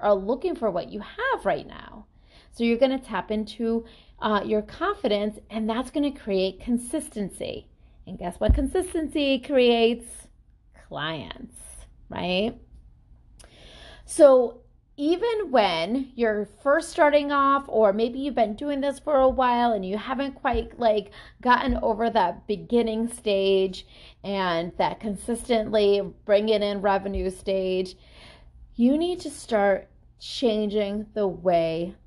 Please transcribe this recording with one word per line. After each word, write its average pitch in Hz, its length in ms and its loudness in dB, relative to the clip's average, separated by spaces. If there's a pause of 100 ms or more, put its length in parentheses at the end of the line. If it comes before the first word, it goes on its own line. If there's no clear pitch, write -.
are 208 100 4
looking 269 400 -2
for 226 160 -2
what 175 220 -6
you 202 80 -10
have 494 440 -4
right 165 220 -2
now. - 400 -18 (460)
So - 100 -6
you're 233 140 4
gonna 262 240 2
tap 208 300 -8
into, 226 540 -4 (360)
uh, 214 240 0
your 214 180 0
confidence, 214 760 -4 (120)
and 214 180 -4
that's 254 220 -4
gonna 285 220 -2
create 190 480 -2
consistency. - 1080 -6 (380)
And 180 120 -14
guess 185 200 -10
what 214 160 4
consistency 285 840 0
creates? 240 640 2 (840)
Clients, - 680 -10 (520)
right? 185 460 -2 (1500)
So 254 560 6 (380)
even 359 520 0
when 208 640 0
you're 214 340 -2 (140)
first 311 260 2
starting 294 420 2
off, 277 380 2
or 220 240 4
maybe 240 260 -2
you've 269 160 -6
been 214 220 0
doing 285 240 -4
this 277 180 -4
for 294 200 0
a 262 100 6
while 240 440 2
and 196 120 -2
you 190 140 -4
haven't 262 340 -6
quite, 233 460 -4
like, 214 320 0 (320)
gotten 247 400 2
over 220 260 0
that 208 380 0
beginning 220 600 -2
stage 196 800 0 (400)
and 180 540 -2
that 175 200 -2
consistently 214 1000 0 (240)
bringing 208 380 2
in 202 180 -2
revenue 196 480 0
stage, 185 680 -4 (800)
you 254 220 4
need 349 240 -4
to 311 80 -12
start 202 640 0 (280)
changing 214 920 -2
the 202 160 -2
way 170 680 0 (120)